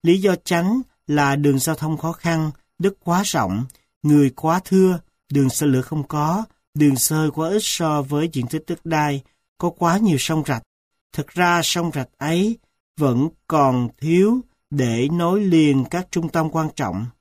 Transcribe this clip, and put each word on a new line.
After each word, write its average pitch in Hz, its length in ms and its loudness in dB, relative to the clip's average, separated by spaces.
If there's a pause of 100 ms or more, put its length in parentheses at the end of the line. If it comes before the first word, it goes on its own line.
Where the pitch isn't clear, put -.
Lý 175 180 4
do 190 140 2 (100)
chánh 185 360 0 (260)
là 143 300 2
đường 143 220 2
giao 151 180 -2
thông 156 200 -4
khó 165 160 -6
khăn, 160 380 -2 (280)
đất 196 140 0 (120)
quá 175 200 0
rộng, 110 400 -2 (380)
người 147 280 4
quá 165 340 -2
thưa, 185 360 2 (320)
đường 139 180 2
xe 151 160 -2
lửa 131 160 2
không 147 260 -6
có, 160 360 -2 (300)
đường 147 220 2
xơi 156 340 0
quá 160 180 -4
ít 202 140 0
so 151 400 -2
với 147 300 -2
diện 123 140 -4
tích 156 200 -8
đất - 200 -10
đai, 151 360 -2 (360)
có 175 120 -2
quá 170 280 0
nhiều 208 200 4
sông 156 280 -2
rạch. 120 160 -4 (500)
Thực - 160 -8
ra 175 360 2
sông 170 300 -2
rạch 131 140 -6 (100)
ấy 175 400 -2 (400)
vẫn 139 300 2 (180)
còn 127 420 2 (100)
thiếu 185 420 2 (300)
để 127 420 0
nối 175 280 0
liền 156 500 4
các 180 200 -6
trung 170 180 -4
tâm 160 220 -2
quan 160 260 -2
trọng. 104 300 -6 (140)